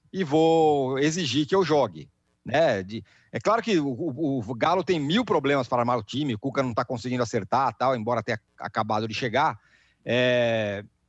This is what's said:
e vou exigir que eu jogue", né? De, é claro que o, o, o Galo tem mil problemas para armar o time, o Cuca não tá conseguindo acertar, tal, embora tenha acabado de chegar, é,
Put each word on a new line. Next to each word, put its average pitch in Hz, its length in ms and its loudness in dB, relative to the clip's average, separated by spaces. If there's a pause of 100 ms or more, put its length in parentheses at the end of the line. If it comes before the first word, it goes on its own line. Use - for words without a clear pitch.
(120)
e 185 120 -4
vou 151 760 4
exigir 151 480 0
que - 80 0
eu 196 100 4
jogue", 120 440 0 (360)
né? 123 380 2
De, 101 220 -10 (280)
é - 60 -6
claro 220 240 0
que 208 160 2
o, 147 100 0
o, 139 520 -4
o 110 140 -8
Galo 165 280 0
tem 180 160 -2
mil 160 260 0
problemas 143 440 0
para 123 140 0
armar 123 160 0
o 110 40 -4
time, 131 320 -4
o 95 40 -6
Cuca 135 240 -2
não 127 100 -4
tá 123 120 -2
conseguindo 123 380 -4
acertar, 120 540 0
tal, 131 180 0
embora 113 280 -2
tenha 113 180 -4 (180)
acabado 110 480 -2
de 107 80 -10
chegar, 123 440 0 (460)
é, 117 800 2 (260)